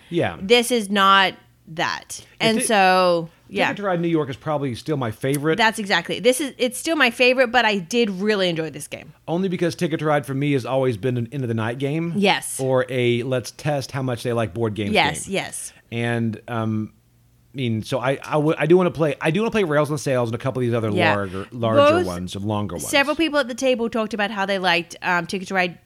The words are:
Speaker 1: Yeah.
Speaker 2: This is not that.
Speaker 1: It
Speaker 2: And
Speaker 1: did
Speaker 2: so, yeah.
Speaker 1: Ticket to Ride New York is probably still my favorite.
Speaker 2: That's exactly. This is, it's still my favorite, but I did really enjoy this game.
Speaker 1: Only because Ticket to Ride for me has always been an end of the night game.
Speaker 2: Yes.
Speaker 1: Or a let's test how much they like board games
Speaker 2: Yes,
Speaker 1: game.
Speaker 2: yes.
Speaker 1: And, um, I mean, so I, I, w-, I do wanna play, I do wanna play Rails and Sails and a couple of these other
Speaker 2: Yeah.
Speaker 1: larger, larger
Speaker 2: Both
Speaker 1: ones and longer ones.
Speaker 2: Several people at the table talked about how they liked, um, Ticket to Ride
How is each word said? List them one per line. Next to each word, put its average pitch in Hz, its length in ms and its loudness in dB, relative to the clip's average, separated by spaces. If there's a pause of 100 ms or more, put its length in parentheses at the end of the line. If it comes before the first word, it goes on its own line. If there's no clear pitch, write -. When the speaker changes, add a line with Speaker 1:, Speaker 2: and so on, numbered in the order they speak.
(120)
Speaker 1:
Yeah. 117 280 0
Speaker 2:
This 226 300 4
is 233 220 0
not 196 420 6 (360)
that. 147 500 -6
Speaker 1:
It - 60 -20 (160)
Speaker 2:
And 220 180 2
Speaker 1:
did 254 80 -2
Speaker 2:
so, 185 640 4 (200)
yeah. 185 200 0
Speaker 1:
Ticket 185 80 -6
to 202 60 -8
Ride 180 180 0
New 170 60 0
York 160 220 0
is 127 80 -8
probably 143 380 -4
still 151 220 -4
my 123 120 -2
favorite. 143 460 -2
Speaker 2:
That's 226 240 2
exactly. 190 400 -2
This 247 220 2
is, 269 180 -6
it's 247 180 -2
still 320 180 -2
my 269 140 4
favorite, 254 380 4
but 233 180 2
I 208 140 0
did 226 320 0
really 190 380 0
enjoy 160 200 -4
this 143 180 -12
game. - 260 -14 (140)
Speaker 1:
Only 180 220 0
because 170 240 0
Ticket 160 240 -2
to 151 80 -6
Ride 147 220 2
for 135 80 -4
me 143 160 0
has 135 160 2
always 131 280 2
been 123 220 -2
an 117 140 -2
end 143 120 -6
of 120 40 -2
the 113 80 -2
night 113 240 -2
game. 160 360 -2
Speaker 2:
Yes. 190 440 0
Speaker 1:
Or 131 300 2
a 120 340 0
let's 127 260 -4
test 143 440 -4
how 139 100 -4
much 123 180 -4
they 120 120 -4
like 113 200 -2
board 113 220 -2
games 104 160 -2
Speaker 2:
Yes, 160 340 0
Speaker 1:
game. 190 80 -8
Speaker 2:
yes. - 400 -8 (180)
Speaker 1:
And, 117 560 -2
um, 110 460 -4 (600)
I 135 40 -12
mean, 113 260 -2
so 127 160 -4
I, 131 220 0
I, - 120 -10
w-, 156 260 2
I 147 60 0
do 165 100 8
wanna 180 160 4
play, 147 300 -2
I 160 100 0
do 180 80 0
wanna 226 120 0
play 220 120 0
Rails 147 260 2
and 151 80 -4
Sails 123 300 0
and 113 80 -4
a - 20 -8
couple 127 240 -4
of 123 40 0
these 117 80 0
other 113 160 0
Speaker 2:
Yeah. 156 260 2
Speaker 1:
larger, 95 380 -6
larger 285 460 4
Speaker 2:
Both 349 60 0
Speaker 1:
ones 90 300 -6
and 98 80 -6
longer 101 320 -2
ones. 78 140 -8
Speaker 2:
Several 285 260 2
people 302 240 0
at 254 80 0
the 247 80 -8
table 233 340 0
talked 220 240 -4
about 208 160 -2
how 202 160 -4
they 196 140 -2
liked, 175 420 0
um, 175 240 0
Ticket 185 220 -6
to 196 60 -8
Ride 180 320 0